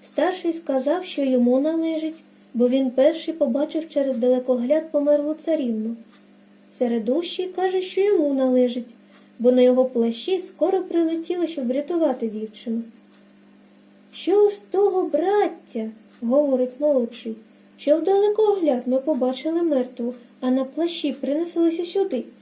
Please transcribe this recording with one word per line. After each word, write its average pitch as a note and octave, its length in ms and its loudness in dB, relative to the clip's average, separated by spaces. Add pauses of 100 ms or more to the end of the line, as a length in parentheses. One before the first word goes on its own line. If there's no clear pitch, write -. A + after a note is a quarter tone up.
Старший E4+ 480 -2
сказав, D4 520 -2
що - 180 -6
йому B3+ 380 2
належить, D#4+ 640 -2 (300)
бо A#3+ 140 2
він C4 220 2
перший D#4 440 0
побачив D4+ 540 -2
через C4+ 280 -2
далекогляд B3+ 760 0
померлу D4 440 2
царівну. A#3 640 -4 (840)
Середущий B3 680 -2
каже, F#4 360 -2
що - 180 -4
йому E4+ 340 2
належить, B3+ 600 0 (440)
бо B3 140 4
на B3+ 100 6
його B3+ 220 6
плащі B3 560 -2
скоро F#4 420 0
прилетіли, E4 640 -2
щоб C4 220 -4
врятувати C#4+ 600 0
дівчину. A3 540 -6 (1300)
«Що G4+ 380 4
з - 80 -12
того, F#4 440 0
браття, — D#4 880 -2 (300)
говорить B3+ 600 2
молодший, — A#3+ 540 0 (440)
що D4+ 200 2
в E4 60 -2
далекогляд G4 800 2
ми C4 120 0
побачили C#4 640 -2
мертву, B3 520 -2 (260)
а B3+ 100 -2
на C4 140 2
плащі D4+ 480 -4
принеслися E4 720 -2
сюди? D#4 400 -2 (160)